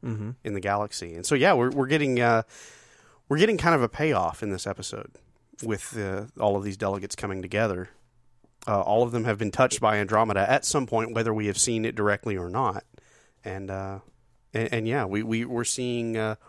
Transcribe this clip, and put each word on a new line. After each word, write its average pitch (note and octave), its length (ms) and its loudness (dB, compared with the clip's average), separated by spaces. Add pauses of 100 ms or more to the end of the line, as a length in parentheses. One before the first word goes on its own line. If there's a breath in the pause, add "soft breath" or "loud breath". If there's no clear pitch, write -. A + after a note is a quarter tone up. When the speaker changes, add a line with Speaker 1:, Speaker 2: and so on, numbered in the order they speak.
Speaker 1:
Mm-hmm. A2 260 -6 (140)
Speaker 2:
in G#2+ 100 -6
the G2 60 -4
galaxy. G2 540 -4
And F2 120 -10
so, - 80 2
yeah, D#3 200 6
we're, B2+ 160 4
we're C3 160 0
getting, C3+ 340 2
uh, A#2 220 6 (840 loud breath)
we're C#3+ 100 2
getting G#3 200 6
kind E3+ 160 4
of C3+ 80 4
a A#2 60 2
payoff G#2+ 540 0
in G#2 80 -4
this F#2 160 -4
episode G#2 440 -8 (520)
with, A2 340 -6
uh, G2+ 280 -4 (160)
all G#2 160 4
of G2+ 80 -2
these G2 120 -6
delegates G2 400 -4
coming G2 240 -6
together. G2 480 -2 (800)
Uh, G#2 140 2
all A2 220 4
of A#2+ 100 0
them A#2 120 0
have G#2+ 140 0
been G#2 140 -2
touched - 280 2
by G#2+ 180 4
Andromeda G#2 520 2
at C#3+ 140 2
some C#3 220 0
point, A2+ 280 -2
whether A2+ 180 0
we G#2+ 140 -2
have G2+ 120 -2
seen A2+ 260 0
it A2+ 100 -2
directly G#2 420 0
or F2 140 -6
not. G2+ 320 -2 (640 soft breath)
And, G2 260 -8
uh, F#2+ 300 -8 (520)
and, A2+ 200 0
and A2+ 160 -2
yeah, B2 180 0
we, G#2 160 -2
we, A2+ 240 -2
we're A#2+ 180 -2
seeing, A#2+ 540 -2
uh, A2 160 -2 (140 soft breath)